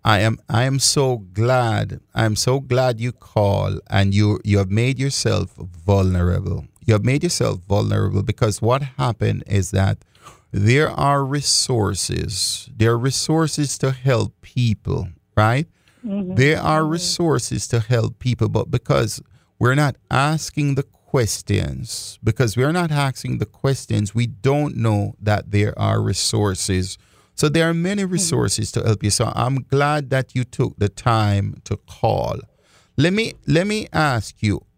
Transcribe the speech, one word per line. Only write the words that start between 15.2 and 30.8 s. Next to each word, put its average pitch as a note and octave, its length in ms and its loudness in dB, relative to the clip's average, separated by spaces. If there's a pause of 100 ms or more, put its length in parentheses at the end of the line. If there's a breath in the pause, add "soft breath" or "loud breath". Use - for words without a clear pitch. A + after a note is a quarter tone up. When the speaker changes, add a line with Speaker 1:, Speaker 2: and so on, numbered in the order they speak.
Speaker 1:
right? A#2 300 2 (380 soft breath)
Speaker 2:
Mm-hmm. G3 300 -6
Speaker 1:
There C#3 240 4
are D#3 220 2
Speaker 2:
Mm-hmm. D#3 100 0
Speaker 1:
resources D#3+ 760 -2
to A#2 100 2
help A2+ 400 0
people, A#2 300 0
but G#2 200 -2
because B2 520 0 (360 soft breath)
we're B2 180 4
not D3 200 2 (160)
asking C#3+ 640 0
the C#3 80 -2
questions, - 1400 -4
because A2 320 0
we're C#3 180 2
not F3 180 0
asking C3 480 -2
the G#2 60 -2
questions, A2 680 -2
we A#2+ 140 0
don't C#3+ 480 0
know G#2 440 0
that G#2 300 -2
there G#2 300 0
are G#2+ 220 0
resources G2 960 -2 (380 soft breath)
so D3+ 140 0
there E3 200 2
are E3+ 40 0
many F#3+ 300 -2
Speaker 2:
Mm-hmm. F#3 100 -4
Speaker 1:
resources B2+ 600 -2
to - 100 -2
help G#2+ 200 0
you. G#2 60 0
So A2+ 260 0
I'm B2+ 280 -2
glad C#3+ 460 0
that C3 260 -2
you B2+ 80 0
took - 340 -4
the G2+ 120 0